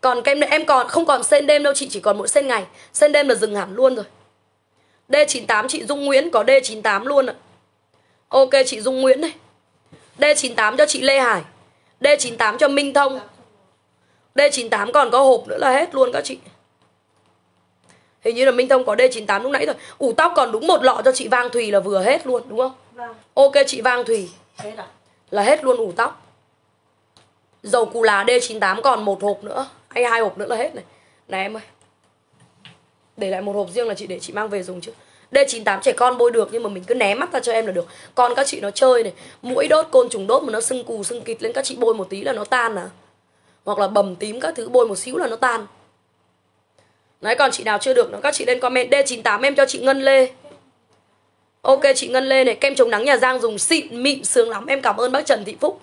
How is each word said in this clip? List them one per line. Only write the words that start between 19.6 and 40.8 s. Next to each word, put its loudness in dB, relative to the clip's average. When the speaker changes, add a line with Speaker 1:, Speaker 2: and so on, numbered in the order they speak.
Speaker 1:
rồi. -4
Ủ -2
tóc 2
còn 2
đúng -4
một 2
lọ 2
cho 6
chị -6
Vang 0
Thùy -4
là 4
vừa -2
hết 0
luôn -2
đúng -8
không? -2
Speaker 2:
Vâng. -16
Speaker 1:
Ok 6
chị -8
Vang 0
Thùy. -4
Speaker 2:
Hết -14
à? -18
Speaker 1:
Là -2
hết 2
luôn 2
ủ -4
tóc. -4
Dầu 0
cù -6
là 2
D 2
chín -8
tám 0
còn 2
một -4
hộp -4
nữa -8
hay -2
hai 0
hộp -4
nữa -10
là -4
hết -6
này. -16
Này -6
em -10
ơi. -16
Để -6
lại -4
một -8
hộp -4
riêng -4
là -4
chị -12
để -10
chị -16
mang -6
về -6
dùng -12
chứ. -18
D 2
chín -10
tám -2
trẻ 0
con 0
bôi 4
được 0
nhưng -6
mà -6
mình -10
cứ -2
né 0
mắt -6
ra -2
cho -4
em 0
là -6
được. -4
Con 2
các 0
chị -8
nó -6
chơi 4
này, -6
muỗi -4
đốt, 2
côn 4
trùng -8
đốt 2
mà -6
nó -4
sưng -6